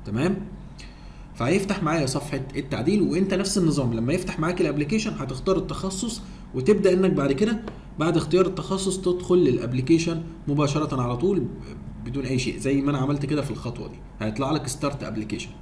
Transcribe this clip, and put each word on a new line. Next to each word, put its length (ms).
تمام، 320
فهيفتح 480
معايا 240
صفحه 340
التعديل، 460
وانت 320
نفس 240
النظام 360
لما 180
يفتح 280
معاك 200
الابلكيشن 580
هتختار 380
التخصص، 680
وتبدا 380
انك 180
بعد 220
كده 280
بعد 180
اختيار 300
التخصص 540
تدخل 380
للابلكيشن 840
مباشره 540
على 140
طول 300
بدون 180
اي 140
شيء، 200
زي 220
ما 100
انا 80
عملت 280
كده 160
في 80
الخطوه 380
دي، 80
هيطلع 320
لك 140
ستارت 380
ابلكيشن. 460